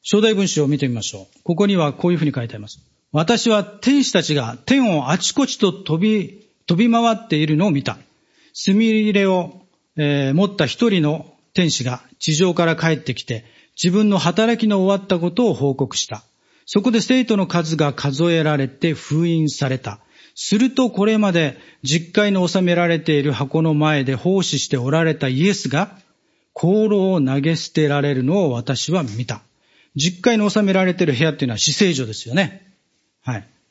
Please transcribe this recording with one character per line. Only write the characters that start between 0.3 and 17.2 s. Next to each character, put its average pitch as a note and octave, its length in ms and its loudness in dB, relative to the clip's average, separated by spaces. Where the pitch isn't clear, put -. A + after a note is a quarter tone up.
文 G3 120 0
章 D3+ 180 0
を C#3 40 0
見 D3 100 0
て C#3+ 80 -2
み B2 80 -2
ま A2 80 -6
し - 140 -8
ょ F#2+ 200 -18
う。 - 60 -20
こ F3 140 -2
こ G3+ 100 2
に G3+ 100 2
は D3+ 160 0
こ F3 160 -2
う F3+ 40 2
い - 20 2
う E3+ 40 -2
ふ D3+ 40 -2
う - 40 0
に C#3+ 60 0
書 C3 120 -4
い A#2 40 -8
て - 60 -12
あ A2 40 -14
り G#2 40 -14
ま G#2+ 60 -18
す。 - 120 -20
「私 E3+ 400 0
は G#3 140 2
天 C4+ 400 0
使 - 80 -4
た F3+ 100 2
ち D3+ 140 -2
が A#2 200 -4
天 B3 300 2
を C3 140 -2
あ F3+ 80 2
ち - 140 -4
こ C#4 140 2
ち - 100 -8
と F#3+ 160 2
飛 - 260 -4
び、 G3+ 480 -2
飛 E3+ 120 2
び A#3 140 4
回 A#3 100 2
っ A3+ 140 -10
て D#3+ 80 0
い D3+ 100 2
る D3+ 100 2
の F3+ 100 2
を G#3 60 2
見 C#3 100 0
た。 B2+ 160 -6
墨 G#3+ 360 2
入 G#3+ 240 2
れ G3 140 2
を、 F#3 400 -2
え C#3+ 340 0
ー、 C#3 40 0
持 F#3+ 120 4
っ G3 80 -8
た D#3+ 120 0
一 A#3 220 0
人 F#3+ 140 2
の D3+ 320 -4
天 E3+ 160 2
使 - 120 -4
が B2 200 -6
地 D#3+ 180 -4
上 F3 180 2
か E3+ 120 2
ら E3 100 0
帰 E3 160 0
っ D3+ 60 -2
て - 160 -8
き - 100 -12
て、 A2+ 200 -10
自 F3 80 2
分 G#3 200 2
の G3 80 2
働 G#3+ 400 0
き A3+ 100 0
の G3 160 2
終 G3 140 2
わ G3 60 -8
っ - 20 -18
た F#3 120 0
こ F3 120 -2
と A#3 180 2
を E3 60 2
報 C#3 200 0
告 C#3 220 -4
し - 100 -4
た。 A2 180 -14
そ - 160 0
こ B3+ 80 0
で A3+ 100 2
生 B3+ 240 0